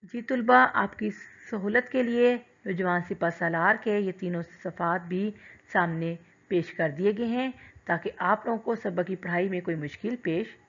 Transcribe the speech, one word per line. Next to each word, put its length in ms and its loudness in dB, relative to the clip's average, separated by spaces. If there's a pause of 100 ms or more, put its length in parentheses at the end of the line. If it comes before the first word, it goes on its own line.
जी 180 -8
तुलबा, 360 4
आपकी 520 2 (400)
सहूलत 420 0
के 100 2
लिए 320 4 (320)
रुजवान 360 0
सिपा 280 -2
सालार 460 2
के 220 0
ये 140 0
तीनों 300 -4 (220)
सफ़ात 400 -2
भी 180 -2 (500)
सामने 440 0 (340)
पेश 200 0
कर 220 0
दिए 200 2
गए 140 -2
हैं 260 -2 (340)
ताकि 240 -2 (120)
आप 240 2
लोगों 120 -2
को 180 -4
सबक 300 -2
की 100 -4
पढ़ाई 320 -2
में 140 -2
कोई 140 -2
मुश्किल 480 -6
पेश 320 -2 (120)